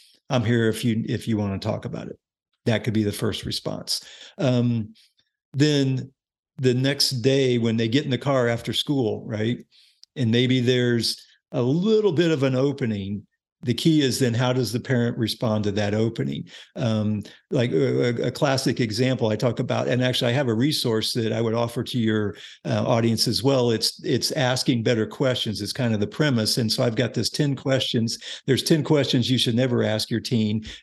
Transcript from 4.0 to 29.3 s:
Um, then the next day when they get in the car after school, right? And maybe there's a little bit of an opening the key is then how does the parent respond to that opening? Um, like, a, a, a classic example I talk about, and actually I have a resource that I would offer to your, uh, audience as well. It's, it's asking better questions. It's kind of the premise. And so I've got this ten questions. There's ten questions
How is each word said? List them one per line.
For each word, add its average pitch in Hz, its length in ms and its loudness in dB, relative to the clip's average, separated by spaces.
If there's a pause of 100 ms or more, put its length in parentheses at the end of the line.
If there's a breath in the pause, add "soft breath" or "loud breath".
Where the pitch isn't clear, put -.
Um, 120 560 0 (580 soft breath)
then 135 580 0 (480)
the 127 160 2
next 135 360 0 (120)
day 131 360 2
when 113 180 0
they 113 120 0
get 135 160 0
in 139 60 -6
the 123 80 0
car 131 300 0
after 117 240 -2
school, 110 540 -2
right? 110 380 -4 (520 soft breath)
And 117 160 0
maybe 127 260 2
there's 120 580 2 (360 loud breath)
a 131 100 -2
little 190 500 2
bit 160 200 2
of 135 100 0
an 127 140 2
opening 110 680 -2 (360)
the 120 120 0
key 156 260 4
is 123 180 2
then 120 140 2
how 123 220 2
does 117 180 0
the 117 80 -2
parent 120 380 0
respond 107 460 -2
to 104 80 0
that 101 200 -2
opening? 113 560 -2 (280 loud breath)
Um, 107 460 0 (280 loud breath)
like, 123 220 0
a, 127 520 0
a, - 40 -2
a - 20 0
classic 135 500 0
example 120 480 0
I 107 80 2
talk 117 220 0
about, 123 280 -2
and 127 160 0
actually 127 280 0
I 117 40 0
have 139 140 0
a 110 60 2
resource 117 580 0
that 110 200 -2
I 113 100 -2
would 110 120 0
offer 117 300 -2
to - 140 -4
your, 107 380 0 (280 loud breath)
uh, 113 220 0
audience 117 420 2
as 101 140 -2
well. 127 280 4
It's, - 320 -2
it's - 300 0
asking 127 500 0
better 110 240 2
questions. 127 540 -2
It's 101 140 -6
kind 120 180 0
of 104 80 0
the 101 60 2
premise. 120 500 0
And 113 160 0
so 135 100 0
I've 117 140 0
got 120 160 0
this 113 160 -2
ten 143 260 0
questions. 127 640 0 (280 loud breath)
There's 131 160 2
ten 160 200 2
questions 131 480 2